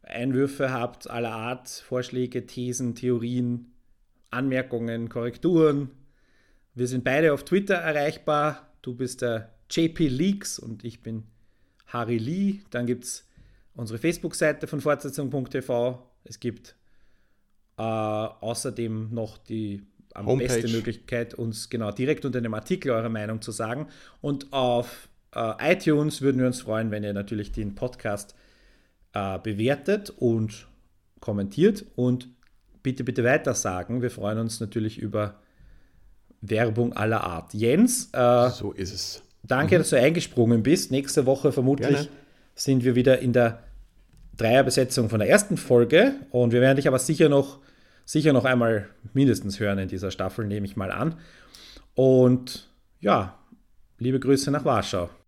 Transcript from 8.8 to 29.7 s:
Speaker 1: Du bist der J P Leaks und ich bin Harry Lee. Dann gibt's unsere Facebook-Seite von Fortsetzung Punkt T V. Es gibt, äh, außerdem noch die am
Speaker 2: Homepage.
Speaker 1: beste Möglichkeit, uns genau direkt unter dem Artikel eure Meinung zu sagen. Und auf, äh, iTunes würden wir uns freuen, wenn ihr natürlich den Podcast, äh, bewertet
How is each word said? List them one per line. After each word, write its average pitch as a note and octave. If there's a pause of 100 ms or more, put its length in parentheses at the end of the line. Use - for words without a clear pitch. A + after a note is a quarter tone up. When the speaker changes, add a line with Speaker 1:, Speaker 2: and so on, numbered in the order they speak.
Speaker 1:
Du B2
bist B2
der A2+ (180)
J E3
P D#3+
Leaks F#3
und A2+
ich A2+
bin A2+ (640)
Harry A#2
Lee. F#3 (100)
Dann A#2+
gibt's - (480)
unsere A2
Facebook-Seite D#3+
von C#3+
Fortsetzung C#3+
Punkt C3
T C3
V. B2 (140)
Es -
gibt, - (1000)
äh, -
außerdem A2
noch A2
die G#2+ (300)
am G#2
Speaker 2:
Homepage. B2
Speaker 1:
beste A#2+
Möglichkeit, A#2
uns A2+
genau A2
direkt C3
unter B2
dem A2+
Artikel C#3
eure A2+
Meinung A2
zu A#2
sagen. A#2 (340)
Und C#3+
auf, B2 (260)
äh, A#2
iTunes D3+
würden C3
wir B2+
uns B2
freuen, A2
wenn G#2
ihr G2+
natürlich G2+
den G#2
Podcast, - (800)
äh, G2
bewertet C#3